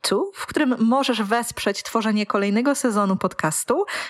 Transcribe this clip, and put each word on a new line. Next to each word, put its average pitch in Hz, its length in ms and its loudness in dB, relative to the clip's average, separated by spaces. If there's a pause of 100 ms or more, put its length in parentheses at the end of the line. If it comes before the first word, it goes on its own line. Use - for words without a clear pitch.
Two, 311 320 0
w - 120 -10
którym 262 320 0
możesz 226 440 2
wesprzeć 214 600 -2
tworzenie 214 440 0
kolejnego 214 480 2
sezonu 202 420 2
podcastu 214 680 0 (260)